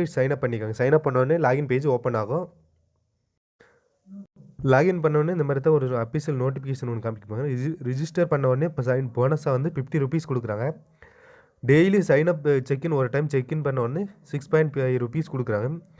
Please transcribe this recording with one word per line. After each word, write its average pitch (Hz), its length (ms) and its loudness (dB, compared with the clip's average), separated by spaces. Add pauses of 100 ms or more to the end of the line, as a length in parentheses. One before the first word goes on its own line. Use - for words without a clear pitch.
(140)
சைன் 135 200 0
அப் 135 100 -6
பண்ணிக்கோங்க. 110 340 -4
சைன் 131 200 4
அப் 151 80 0
பண்ண 127 180 0
உடனே 143 200 2
லாகின் 135 280 2
பேஜ் 135 140 0 (100)
ஓப்பன் 120 240 -2
ஆகும். 131 260 -4 (2250)
லாகின் 170 320 4
பண்ண 151 160 2
உடனே 156 160 0
இந்த 151 140 0
மாதிரி 139 160 -2
தான் 160 120 4
ஒரு 143 120 0 (160)
அஃபிஷியல் 147 380 -4
நோட்டிஃபிகேஷன் 135 480 -4
ஒண்ணு 110 140 -6
காமிப்பாங்க. 107 460 -6
ரிஜி-, 131 240 -4 (140)
ரிஜிஸ்டர் 160 420 -2
பண்ண 139 220 2
உடனே 151 180 0
இப்போ 135 160 -4
சைன் 127 300 0
போனஸாக 139 400 0
வந்து 151 180 -2
ஃபிஃப்டி 139 300 -2
ருப்பீஸ் 160 260 -2
கொடுக்குறாங்க. 113 340 -4 (1000)
டெய்லி 175 460 6
சைன் 156 240 4
அப், 151 160 -2 (220)
செக் 139 180 -2
இன், 147 120 0
ஒரு 123 140 0
டைம் 147 200 0
செக் 131 220 -2
இன் 151 120 -4
பண்ண 131 160 0
உடனே 147 180 -2 (300)
சிக்ஸ் - 220 -6
பாயிண்ட் 156 200 2
ஃபைவ் 127 300 0
ருப்பீஸ் 151 300 -4
கொடுக்குறாங்க. 113 340 -2 (300)